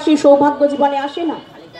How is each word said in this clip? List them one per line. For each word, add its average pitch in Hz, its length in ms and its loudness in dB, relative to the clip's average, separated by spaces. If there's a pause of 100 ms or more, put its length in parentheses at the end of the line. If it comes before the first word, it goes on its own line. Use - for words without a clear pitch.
সেই 311 120 2
সৌভাগ্য 285 540 2
জীবনে 277 280 -2
আসে 285 240 -8
না, 302 120 -6 (460)